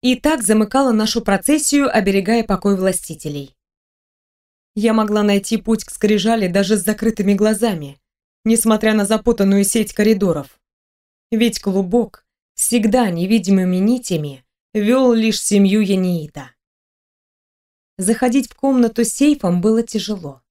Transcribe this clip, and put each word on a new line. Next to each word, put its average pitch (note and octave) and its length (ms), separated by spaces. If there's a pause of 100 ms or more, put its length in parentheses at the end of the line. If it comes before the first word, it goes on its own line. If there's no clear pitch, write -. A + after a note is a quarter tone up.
и B3 160
так D4 260
замыкала A3 500
нашу A3 300
процессию, C#4 680
оберегая G3+ 540
покой G3 320
властителей. D#3 800 (1200)
Я A3 160
могла G#3+ 300
найти G3+ 340
путь A3 260
к - 80
скрижали G#3+ 560
даже G3 300
с G3+ 80
закрытыми G#3 500
глазами, G3 640 (460)
несмотря A3 480
на G#3 140
запутанную G3+ 580
сеть G#3 280
коридоров. F#3+ 680 (680)
Ведь A3+ 280
клубок, G3 680 (280)
всегда A3+ 560
невидимыми F#3 680
нитями, F#3 680 (300)
вёл A#3+ 400
лишь A3 280
семью G3+ 380
Яниита. F3+ 720 (1500)
Заходить A#3 540
в - 60
комнату A#3+ 480
с A#3 40
сейфом C4+ 520
было A3 220
тяжело. F#3 680